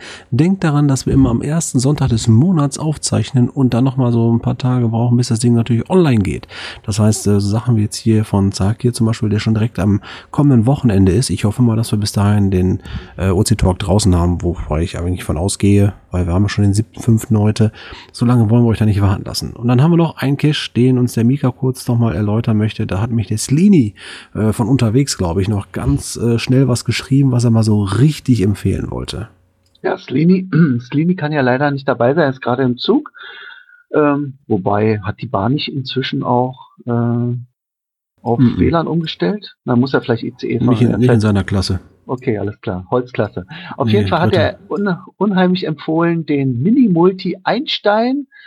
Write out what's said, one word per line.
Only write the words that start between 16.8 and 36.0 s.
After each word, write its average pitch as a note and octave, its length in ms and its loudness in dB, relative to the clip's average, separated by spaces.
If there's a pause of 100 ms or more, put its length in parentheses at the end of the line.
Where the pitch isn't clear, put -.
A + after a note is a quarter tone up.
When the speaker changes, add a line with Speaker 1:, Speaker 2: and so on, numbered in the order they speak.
Speaker 1:
fünften A2 360 2
heute. G#2 340 2 (400)
So - 120 -4
lange A#2+ 240 2
wollen A#2+ 160 4
wir A#2 40 4
euch A2 100 0
da G#2+ 80 2
nicht G2 160 2
warten F#2+ 220 0
lassen. - 280 -8
Und A#2 160 -6
dann B2 140 4
haben E3 80 4
wir E3+ 80 4
noch E3 180 0
einen C#3 220 -2
Cache, - 360 -2
den B2+ 240 2
uns B2 140 0
der A2+ 120 0
Mika C3 260 2
kurz - 380 -4
nochmal A#2 260 0
erläutern G#2+ 420 0
möchte. A2 300 -2
Da F#2 140 -4
hat A#2+ 100 -2
mich A2+ 160 -2
der A2 120 -4
Slini, D#3 560 2 (400)
äh, G#2+ 180 0
von G#2 160 -2
unterwegs, B2 480 0
glaube F2+ 240 -2
ich, F#2+ 80 -2
noch G2+ 240 -6
ganz, - 440 -4
äh, A#2 220 0
schnell C3 300 2
was B2 160 -2
geschrieben, C3+ 480 0
was A#2+ 120 2
er A#2+ 60 4
mal A2+ 120 4
so G#2 200 2
richtig A2+ 600 2
empfehlen G2 480 -2
wollte. B1+ 400 -10 (520)
Speaker 2:
Ja, - 140 -4
Slini, F3 560 0
<clears throat> D3+ 280 2
Slini D#3+ 360 -2
kann D3+ 160 -6
ja D3+ 80 0
leider B2+ 300 2
nicht C#3 180 -4
dabei A#2+ 260 0
sein, C#3 160 2
ist C3 120 -10
gerade B2 200 -2
im B2 140 0
Zug. B3+ 340 -2 (840)
Ähm, D3 420 0 (120)
wobei, G#2 540 0
hat G2+ 220 -8
die - 40 -8
Bahn A2+ 280 -2
nicht - 180 -6
inzwischen C3+ 500 -6